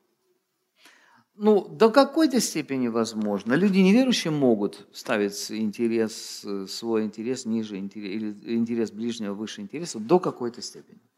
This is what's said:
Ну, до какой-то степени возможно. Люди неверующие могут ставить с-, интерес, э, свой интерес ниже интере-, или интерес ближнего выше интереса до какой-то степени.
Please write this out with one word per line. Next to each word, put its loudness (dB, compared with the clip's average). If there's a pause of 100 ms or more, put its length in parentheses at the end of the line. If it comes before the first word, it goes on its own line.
(1300)
Ну, 4
до 4
какой-то 4
степени -2
возможно. -2
Люди 4
неверующие 4
могут 0
ставить -2
с-, -10
интерес, -4
э, -8
свой -4
интерес -6
ниже -4
интере-, -10
или -6
интерес -2
ближнего -6
выше -12
интереса -10
до 4
какой-то -6
степени. -20 (180)